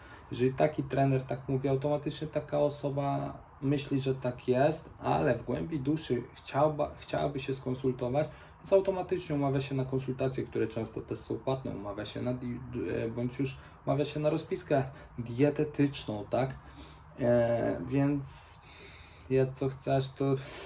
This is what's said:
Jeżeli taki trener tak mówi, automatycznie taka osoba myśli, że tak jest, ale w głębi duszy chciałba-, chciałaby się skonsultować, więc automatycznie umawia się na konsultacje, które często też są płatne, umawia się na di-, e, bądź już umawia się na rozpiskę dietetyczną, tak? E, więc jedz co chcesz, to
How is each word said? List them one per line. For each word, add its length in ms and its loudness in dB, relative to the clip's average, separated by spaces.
Jeżeli 220 2
taki 300 2
trener 380 4
tak 280 -8
mówi, 200 0
automatycznie 580 0
taka 320 -2
osoba 760 0
myśli, 400 2
że 140 2
tak 320 -4
jest, 420 4
ale 380 2
w 60 -8
głębi 360 -2
duszy 440 0
chciałba-, 640 2
chciałaby 420 -2
się 140 -2
skonsultować, 760 0
więc 160 2
automatycznie 640 4
umawia 260 2
się 140 -4
na 100 2
konsultacje, 580 -2
które 240 0
często 340 -4
też 180 -6
są 180 -6
płatne, 340 -2
umawia 340 -6
się 160 -8
na 120 -2
di-, 260 -6
e, 40 -2
bądź 300 -4
już 180 -2
umawia 200 2
się 140 -4
na 100 2
rozpiskę 540 0
dietetyczną, 1120 2
tak? 260 2
E, 680 4
więc 720 0
jedz 280 4
co 120 0
chcesz, 400 0
to 160 -2